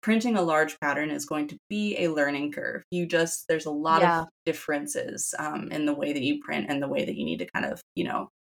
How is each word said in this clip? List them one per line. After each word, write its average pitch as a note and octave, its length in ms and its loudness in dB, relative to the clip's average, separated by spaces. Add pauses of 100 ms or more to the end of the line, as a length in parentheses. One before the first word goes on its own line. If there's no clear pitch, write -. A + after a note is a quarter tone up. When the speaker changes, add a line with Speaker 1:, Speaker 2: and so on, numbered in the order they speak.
Speaker 1:
printing A3+ 340 2
a F#3 40 4
large D#3 400 2
pattern D3 300 0
is D3 140 -6
going D3+ 240 -2
to D#3+ 80 -12 (120)
be G#3 300 -2
a F3 100 2
learning D3 440 0
curve. - 380 -6
You F3 160 0
just, E3 420 0
there's D#3+ 180 2
a D3+ 40 -4
lot D#3+ 300 4
Speaker 2:
Yeah. E3+ 220 6
Speaker 1:
of - 40 -6 (180)
differences, - 920 -4
um, D3+ 320 -6
in D3+ 140 0
the D3 100 2
way D3 180 -2
that C#3 100 -2
you D3 180 0
print D#3 280 -4
and C#3 140 0
the C#3 60 -2
way C#3 160 0
that D3 100 -4
you - 100 -4
need - 140 -2
to - 140 -4
kind - 120 0
of, - 160 -6 (140)
you F2 100 0
know - 240 -4 (140)